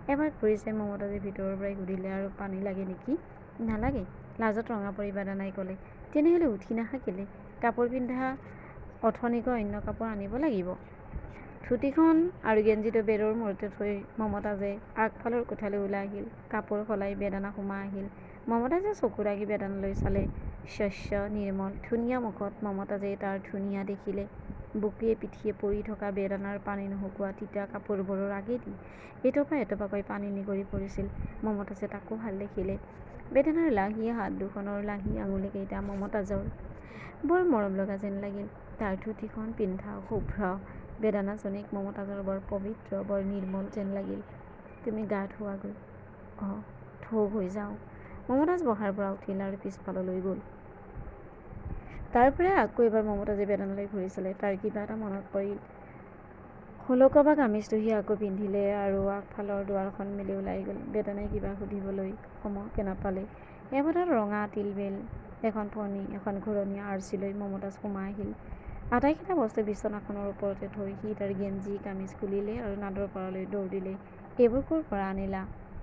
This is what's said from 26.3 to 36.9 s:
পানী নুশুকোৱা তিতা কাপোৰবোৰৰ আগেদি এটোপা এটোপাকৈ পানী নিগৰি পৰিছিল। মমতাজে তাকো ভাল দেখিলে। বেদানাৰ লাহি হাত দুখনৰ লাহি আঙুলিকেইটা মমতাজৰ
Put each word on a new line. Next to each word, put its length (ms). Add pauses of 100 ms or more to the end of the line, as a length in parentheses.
পানী 280
নুশুকোৱা 460
তিতা 340
কাপোৰবোৰৰ 680
আগেদি 400 (520)
এটোপা 320
এটোপাকৈ 460
পানী 280
নিগৰি 340
পৰিছিল। 420 (340)
মমতাজে 480
তাকো 280
ভাল 220
দেখিলে। 360 (540)
বেদানাৰ 420
লাহি 400
হাত 240
দুখনৰ 500
লাহি 340
আঙুলিকেইটা 640
মমতাজৰ 640 (800)